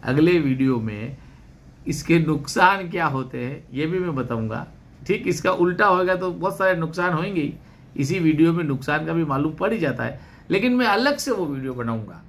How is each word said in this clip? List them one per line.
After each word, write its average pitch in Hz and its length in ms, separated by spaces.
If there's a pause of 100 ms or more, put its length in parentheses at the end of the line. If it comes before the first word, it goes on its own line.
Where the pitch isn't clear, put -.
अगले 160 340
video 131 420
में 110 360 (680)
इसके 165 320
नुकसान 175 680
क्या 170 180
होते 127 380
हैं, 143 280
ये 139 140
भी 180 120
मैं 175 160
बताऊंगा। 120 520 (400)
ठीक, 208 220
इसका 185 240
उल्टा 180 340
होगा 185 280
तो 185 160
बहुत 175 280
सारे 190 180
नुकसान 170 360
होंगे 175 280
ही। 143 140 (420)
इसी 143 220
video 160 340
में 170 120
नुकसान 151 420
का 165 60
भी 165 120
मालूम 143 300
पड़ - 180
ही 226 60
जाता 131 260
है, - 160 (300)
लेकिन 220 240
मैं 247 120
अलग 247 300
से 277 140
वो 196 160
video 135 280
बनाऊंगा। 113 540